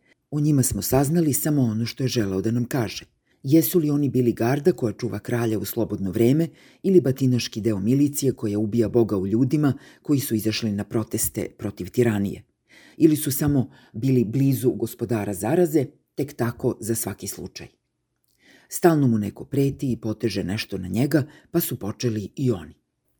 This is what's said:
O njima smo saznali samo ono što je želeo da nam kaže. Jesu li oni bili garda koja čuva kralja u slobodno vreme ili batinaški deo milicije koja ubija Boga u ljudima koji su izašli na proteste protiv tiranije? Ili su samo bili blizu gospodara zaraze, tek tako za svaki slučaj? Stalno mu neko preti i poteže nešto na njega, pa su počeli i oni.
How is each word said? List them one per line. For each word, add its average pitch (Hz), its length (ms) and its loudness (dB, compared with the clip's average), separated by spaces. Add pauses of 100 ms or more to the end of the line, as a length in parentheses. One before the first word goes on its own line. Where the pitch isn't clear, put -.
(320)
O 147 80 -2
njima 147 240 4
smo 104 180 -2
saznali 143 520 2
samo 147 280 0
ono 113 240 0
što - 180 -6
je 131 40 0
želeo 98 340 0
da 113 100 0
nam 123 140 0
kaže. 113 400 -4 (380)
Jesu 156 360 4
li 151 100 0
oni 143 200 0
bili 120 240 2
garda 143 380 0
koja 113 220 -2
čuva 104 260 -6
kralja 117 400 -2
u 98 60 -6
slobodno 95 460 -4
vreme 127 360 4 (360)
ili 185 180 6
batinaški 127 600 0
deo 104 180 0
milicije 135 540 0
koja 104 260 -4
ubija 110 300 0
Boga 107 280 2
u 92 100 -2
ljudima 131 460 2 (280)
koji 143 180 0
su 117 160 -4
izašli 110 360 -2
na 101 120 -4
proteste - 640 -4 (100)
protiv 95 320 -8
tiranije? 104 540 0 (540)
Ili 151 180 6
su 143 160 -4
samo 143 380 0 (240)
bili 127 300 2
blizu 127 480 2
gospodara 107 640 -4
zaraze, 147 520 2 (300)
tek 143 180 -6
tako 120 460 -4
za 113 160 -4
svaki - 320 -8
slučaj? - 400 -14 (1040)
Stalno 156 360 4
mu 113 100 4
neko - 280 -6
preti 139 460 -2
i 110 60 -4
poteže 107 460 -4
nešto 98 340 -6
na 90 100 -8
njega, 131 360 2 (280)
pa 170 80 0
su 143 200 -6
počeli 110 560 -6
i 131 160 0
oni. 80 220 -6 (460)